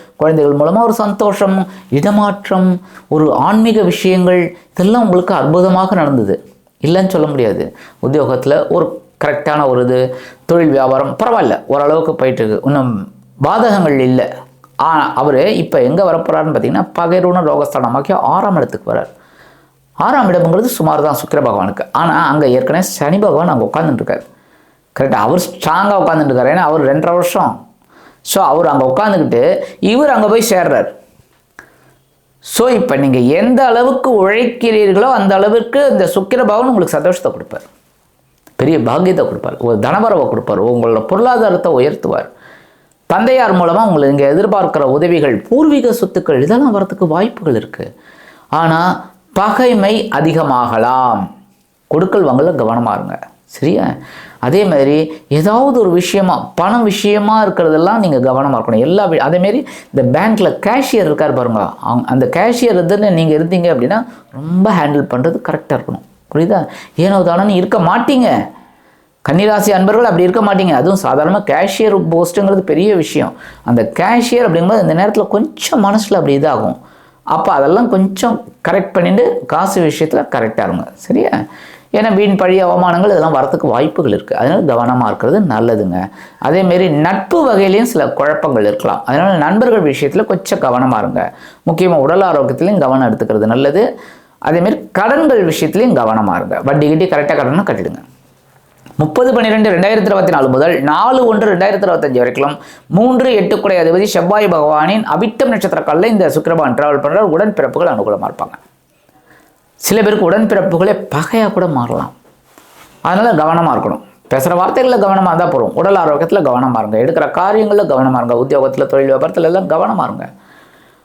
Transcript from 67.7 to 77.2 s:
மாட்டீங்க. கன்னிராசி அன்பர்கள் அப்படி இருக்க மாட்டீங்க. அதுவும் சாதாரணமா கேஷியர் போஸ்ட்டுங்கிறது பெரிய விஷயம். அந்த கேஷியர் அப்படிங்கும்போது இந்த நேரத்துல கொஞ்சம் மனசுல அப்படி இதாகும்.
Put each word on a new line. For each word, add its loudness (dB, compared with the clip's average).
மாட்டீங்க. 0
கன்னிராசி 2
அன்பர்கள் 2
அப்படி 2
இருக்க 2
மாட்டீங்க. 0
அதுவும் 2
சாதாரணமா 0
கேஷியர் 0
போஸ்ட்டுங்கிறது 0
பெரிய 0
விஷயம். -2
அந்த 0
கேஷியர் 0
அப்படிங்கும்போது 0
இந்த 0
நேரத்துல 0
கொஞ்சம் -2
மனசுல 0
அப்படி 0
இதாகும். -2